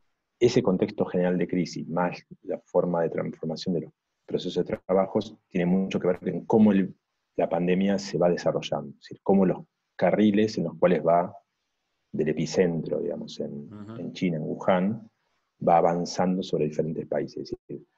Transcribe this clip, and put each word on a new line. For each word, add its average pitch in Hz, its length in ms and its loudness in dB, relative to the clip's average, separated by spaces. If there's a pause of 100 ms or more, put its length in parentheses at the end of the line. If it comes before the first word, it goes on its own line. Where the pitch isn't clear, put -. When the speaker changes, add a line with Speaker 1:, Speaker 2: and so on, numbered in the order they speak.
(400)
Speaker 1:
Ese 123 240 4
contexto 101 400 0
general 90 340 0
de 92 120 -2
crisis, 76 400 -4
más 87 360 -4 (180)
la 87 160 -8
forma 87 420 0
de 82 80 0
transformación 80 680 -6
de 78 60 -2
los - 120 -14 (320)
procesos 87 400 -4
de - 120 -6
trabajos, 95 580 0 (140)
tiene 90 160 0
mucho 95 340 0
que - 80 -2
ver 90 120 0
con 87 260 -6
cómo 107 260 6
el 98 240 2 (400)
la 85 140 0
pandemia 90 480 2
se - 200 -6
va 87 120 4
desarrollando, 78 600 -2
es - 100 -20
decir, - 220 -18
cómo 98 220 4
los 82 180 0 (320)
carriles 104 600 2
en 85 80 -2
los 82 120 -8
cuales 87 280 4
va 85 300 2 (760)
del 78 180 -2
epicentro, 80 680 0
digamos, 78 400 -8
en, 73 340 -10
Speaker 2:
Ujú. 104 240 -14
Speaker 1:
en 85 160 -10
China, 85 240 -2
en 76 60 -6
Wuhan, 92 680 -2 (580)
va 85 100 6
avanzando 87 640 2
sobre 78 220 -2
diferentes 76 420 -4
países. 73 440 -6
Es - 60 -8 (100)
decir, - 180 -14 (120)